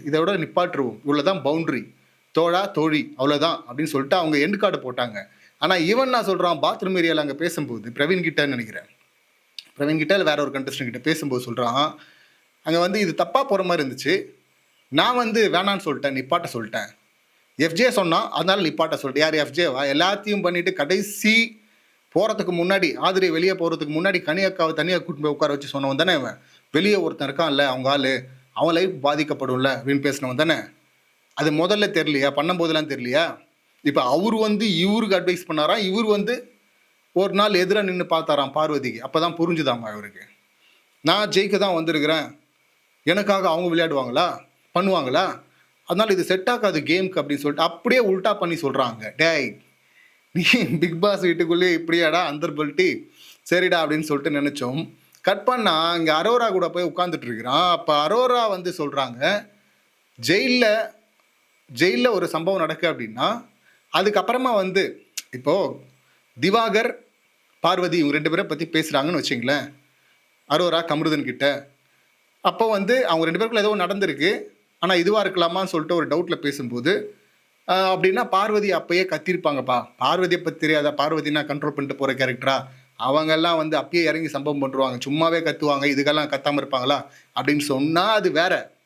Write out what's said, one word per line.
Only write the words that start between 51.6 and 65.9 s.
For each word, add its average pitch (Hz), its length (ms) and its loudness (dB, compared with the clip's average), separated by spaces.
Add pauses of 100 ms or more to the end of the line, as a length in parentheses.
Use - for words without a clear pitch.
இப்படியாடா 165 560 2
அந்தர்பல்ட்டி? 147 720 -2 (480)
சரிடா" 175 320 4
அப்படின்னு 156 180 -2
சொல்லிட்டு 147 400 -2
நினைச்சோம். 143 520 -4 (280)
கட் 202 240 0
பண்ணா 175 500 2
இங்க 160 180 2
அரோரா 220 380 2
கூட 180 180 0
போய் 170 160 -2
உட்கார்ந்துட்டு 165 400 -4
இருக்கிறான். 123 460 0
அப்ப 156 360 2
அரோரா 240 420 2
வந்து 185 300 -4
சொல்றாங்க, 139 720 -2 (800)
ஜெயில்ல, 226 640 2 (880)
ஜெயில்ல 240 320 4
ஒரு 180 180 0
சம்பவம் 170 320 -2
நடக்கு 165 280 -2
அப்படின்னா, 143 560 -4 (480)
அதுக்கப்புறமா 220 640 2
வந்து 190 520 -2 (240)
இப்போ 143 500 -2 (600)